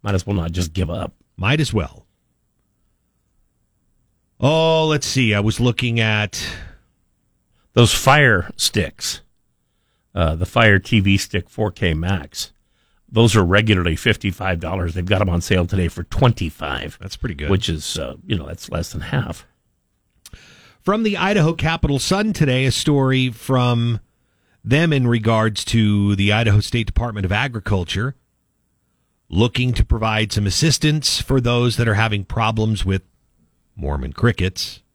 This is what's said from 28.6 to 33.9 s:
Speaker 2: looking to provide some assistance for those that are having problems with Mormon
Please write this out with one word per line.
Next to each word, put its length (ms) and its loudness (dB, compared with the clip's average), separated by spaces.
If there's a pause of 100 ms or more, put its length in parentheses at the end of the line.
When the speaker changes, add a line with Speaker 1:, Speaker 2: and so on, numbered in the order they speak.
Speaker 2:
looking 460 0
to 100 2
provide 480 0
some 140 0
assistance 760 0
for 200 0
those 360 0
that 120 2
are 60 2
having 300 0
problems 600 -2
with 180 0 (760)
Mormon 360 -6